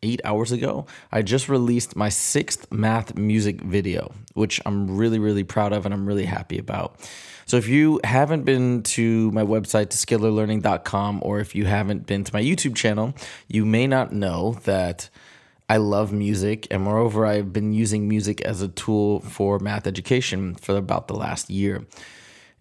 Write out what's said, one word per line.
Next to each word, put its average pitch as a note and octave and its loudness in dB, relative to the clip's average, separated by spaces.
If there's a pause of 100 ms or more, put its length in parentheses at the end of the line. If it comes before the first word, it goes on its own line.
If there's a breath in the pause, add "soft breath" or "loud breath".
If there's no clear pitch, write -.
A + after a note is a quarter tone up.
eight A#2 -2
hours A2 0
ago, C3+ -2 (260 loud breath)
I A2 0
just B2 0
released A#2+ 2
my G#2 0
sixth - -2
math A2 0
music G#2 0
video, F2+ -2 (220)
which - 0
I'm G2+ -2
really, A2+ 2
really G#2 2
proud G#2 0
of G#2 0
and G2+ -2
I'm G2 -2
really G2+ 0
happy - -4
about. - -6 (460 loud breath)
So B2 2
if A2 2
you D3+ 6
haven't C#3 2
been B2+ 2
to A2+ 2
my G#2+ 2
website, G#2+ 2
to - -4
scalar A2 2
learning G#2+ 0
dot G2 0
com, G2+ -2
or G#2 -2
if G#2 -6
you G2 0
haven't G2+ 0
been G2 -2
to - -10
my G#2 0
YouTube C#3+ 0
channel, A2 0 (320 loud breath)
you G#2+ 2
may A2 4
not C3 2
know G2 -2
that F#2 0 (600 loud breath)
I A2 4
love G#2 2
music. G#2 -2
And F#2+ 0
moreover, G#2+ 2
I've G#2 2
been G#2+ 0
using G#2+ 0
music G#2 0
as G2+ -4
a G2 -4
tool G#2 0
for G2+ 0
math G#2 -4
education F#2+ -2
for G2 -2
about F#2+ -2
the G2+ -4
last - -6
year. G2 -2 (760 loud breath)